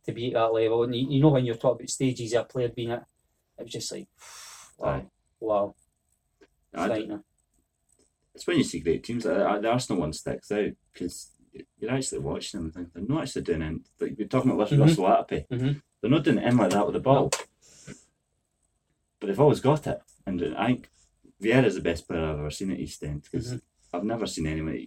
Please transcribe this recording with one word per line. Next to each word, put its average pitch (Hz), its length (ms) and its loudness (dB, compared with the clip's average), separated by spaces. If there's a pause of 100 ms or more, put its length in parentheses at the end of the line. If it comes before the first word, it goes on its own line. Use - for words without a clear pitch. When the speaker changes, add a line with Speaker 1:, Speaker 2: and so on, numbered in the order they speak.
Speaker 1:
to 113 60 -6
be 117 160 -6
at 113 60 -4
that 113 200 2
level. 113 300 4
And 120 120 -2
you, 135 140 -2
you 139 120 2
know, 156 80 8
when 127 160 4
you're 113 100 -2
talking 123 260 0
about 131 80 -12
stages 120 440 -2
of 113 80 4
a - 40 -6
player 123 240 -4
being 117 220 -6
at, - 140 -8 (520)
it - 60 -14
was 120 80 -14
just 113 200 -8
like, - 160 -12 (360)
<sighs> - 340 -20
wow, - 180 -4
Speaker 2:
Aye. 65 100 -8 (340)
Speaker 1:
wow. 104 360 0 (1000)
Speaker 2:
I 85 80 -2
d- 104 100 0
Speaker 1:
Frightening. 107 300 -6 (1120)
Speaker 2:
It's - 120 -10
when 175 100 2
you 131 60 4
see - 160 -4
great - 240 0
teams. 117 240 -4
I, 101 200 2
I, 104 120 0
the 113 100 0
Arsenal 113 320 0
one 76 120 -2
sticks - 380 -8
out 104 200 0 (240)
'cause - 340 -10 (480)
you're 110 140 -6
actually 127 260 -4
watching 76 440 -8
them 82 40 -6
and 80 80 -10
thinking, 87 220 -12
"They're 107 200 -4
not 156 100 -2
actually - 180 -6
doing 80 180 -2
anything." 80 220 -6 (160)
Like, - 180 -6
we're 104 100 -6
talking 131 220 2
about 104 120 0
Russell 139 180 2
Speaker 1:
Mm-hmm. 143 80 10
Speaker 2:
Russell 160 180 4
Apipi. - 440 2
Speaker 1:
Mm-hmm. 127 220 -2 (300)
Speaker 2:
They're 107 80 0
not 151 140 4
doing 127 160 4
anything 123 180 4
like 98 140 4
that 101 160 2
with - 80 -4
the 92 40 0
ball. 135 300 4 (580)
Speaker 1:
No. - 60 -16 (1300)
Speaker 2:
But 104 80 -6
they've 98 120 -2
always 143 200 6
got 147 260 2
it. - 160 -6 (240)
And 87 320 -4
I 104 80 -2
think 123 240 0 (500)
Vieira's 113 360 4
the 80 60 -6
best 80 260 -4
player 82 180 -2
I've 78 140 -4
ever 73 100 -4
seen 95 220 -6
at 65 80 -6
East - 240 -10
End 73 280 -8
'cause 120 220 -6
Speaker 1:
Mm-hmm. - 440 -14
Speaker 2:
I've 92 60 -4
never 113 220 -4
seen 78 220 -6
anyone. 78 260 -4 (140)